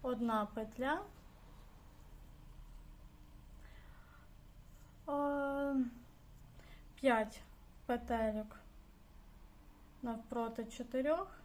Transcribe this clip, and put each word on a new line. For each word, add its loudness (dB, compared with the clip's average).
одна 6
петля, 0
е, 6
п'ять 6
петельок 2
навпроти 0
чотирьох 2